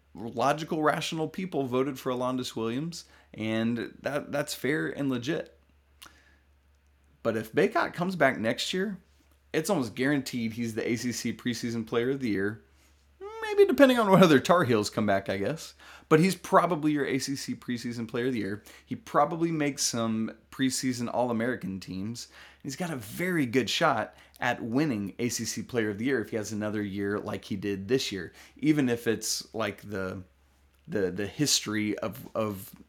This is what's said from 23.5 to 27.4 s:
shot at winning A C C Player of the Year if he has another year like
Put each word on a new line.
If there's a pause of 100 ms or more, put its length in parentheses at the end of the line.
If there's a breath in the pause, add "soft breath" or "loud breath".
shot (260 loud breath)
at
winning
A
C
C
Player
of
the
Year
if
he
has
another
year
like